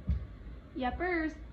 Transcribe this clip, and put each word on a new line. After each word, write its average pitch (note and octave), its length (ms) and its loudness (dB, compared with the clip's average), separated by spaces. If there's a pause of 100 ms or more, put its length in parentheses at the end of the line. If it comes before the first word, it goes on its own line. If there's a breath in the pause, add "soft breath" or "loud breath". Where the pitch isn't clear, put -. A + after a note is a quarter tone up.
(800)
Yuppers, D#4 540 4 (200)